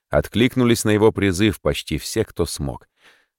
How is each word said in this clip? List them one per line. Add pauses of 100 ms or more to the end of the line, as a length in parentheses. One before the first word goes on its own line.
откликнулись
на
его
призыв
почти
все,
кто
смог. (520)